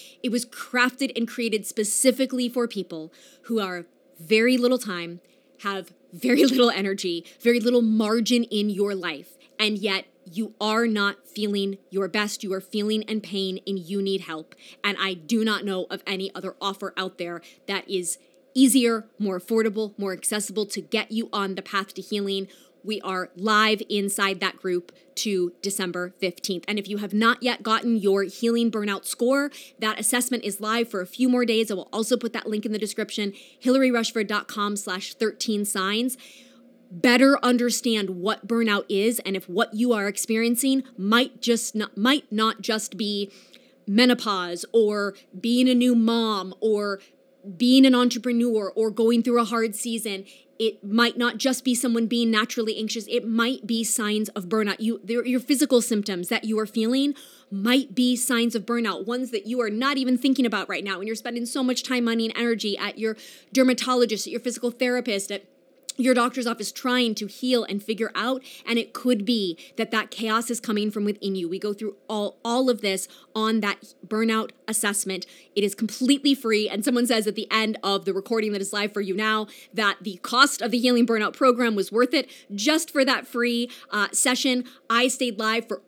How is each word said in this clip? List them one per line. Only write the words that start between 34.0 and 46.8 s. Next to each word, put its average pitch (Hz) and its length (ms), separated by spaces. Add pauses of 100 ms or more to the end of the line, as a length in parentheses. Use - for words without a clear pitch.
dot 208 220
com 208 260
slash 190 380
thirteen 214 500
signs. 208 540 (720)
Better 247 540
understand 233 680
what 190 360
burnout 226 400
is 220 320
and 190 160
if 185 140
what 190 240
you 240 180
are 208 160
experiencing 233 760 (140)
might 220 440
just 233 340
not, 214 220
might 254 340
not 214 300
just 214 340
be 202 340 (560)
menopause 202 840
or 208 420 (240)
being 240 300
a 254 80
new 247 200
mom 220 640
or 208 400 (560)